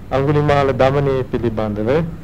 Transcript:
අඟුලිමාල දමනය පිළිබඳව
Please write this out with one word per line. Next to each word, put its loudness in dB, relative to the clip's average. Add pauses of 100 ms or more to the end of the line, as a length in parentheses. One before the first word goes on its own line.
අඟුලිමාල 2
දමනය 2
පිළිබඳව -4 (360)